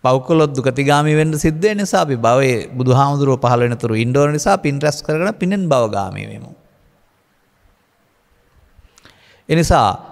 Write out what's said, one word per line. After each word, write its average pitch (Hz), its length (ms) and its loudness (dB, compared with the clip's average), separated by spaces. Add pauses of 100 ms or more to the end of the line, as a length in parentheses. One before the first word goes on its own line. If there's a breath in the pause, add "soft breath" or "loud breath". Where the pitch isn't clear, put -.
පව් 127 160 2
කළොත් 151 320 0
දුගතිගාමී 139 640 0
වෙන්න 156 240 0
සිද්ධ 165 240 -2
වෙන 214 140 0
නිසා 196 260 0
අපි 139 120 -2
භවයේ 120 560 2
බුදුහාමුදුරුව 131 680 2
පහළ 123 240 2
වෙන 120 140 -2
තුරු 113 180 -4
ඉන්න 117 200 -2
ඕන 147 160 2
නිසා 190 260 0
පින් 139 240 -4
රැස් 147 220 -2
කරගෙන 170 300 -4
පිනෙන් 190 360 -4
භවගාමී 101 580 -2
වෙමු. 107 240 -18 (3000 soft breath)
ඒ 160 60 2
නිසා 160 320 4 (240)